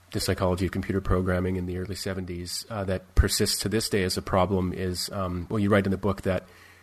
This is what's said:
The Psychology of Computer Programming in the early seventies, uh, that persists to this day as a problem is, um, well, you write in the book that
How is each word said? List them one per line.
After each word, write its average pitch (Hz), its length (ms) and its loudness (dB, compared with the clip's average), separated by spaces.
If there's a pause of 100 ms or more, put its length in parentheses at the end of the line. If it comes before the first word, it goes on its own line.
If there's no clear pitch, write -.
(140)
The 104 80 -2
Psychology 92 460 0
of - 40 -6
Computer 98 300 -2
Programming 92 560 0
in 90 80 -4
the 90 120 -6
early 92 180 -6
seventies, 90 720 -8
uh, 104 160 -4
that 95 300 -4
persists - 480 4
to 101 60 -2
this 110 200 0
day 101 140 2
as 92 140 0
a 87 40 -2
problem 92 500 2
is, 90 400 -4
um, 90 380 -4
well, 110 100 -2
you 101 100 4
write 101 160 6
in 101 60 0
the 92 60 0
book 95 240 -2
that 92 240 -2 (380)